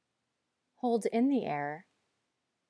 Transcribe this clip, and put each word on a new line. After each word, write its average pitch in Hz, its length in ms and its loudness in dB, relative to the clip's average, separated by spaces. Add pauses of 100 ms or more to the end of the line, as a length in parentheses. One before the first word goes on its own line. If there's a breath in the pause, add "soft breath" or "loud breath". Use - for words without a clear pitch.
(760)
Hold 233 300 0
in 233 220 2
the 262 180 0
air 147 400 -4 (840)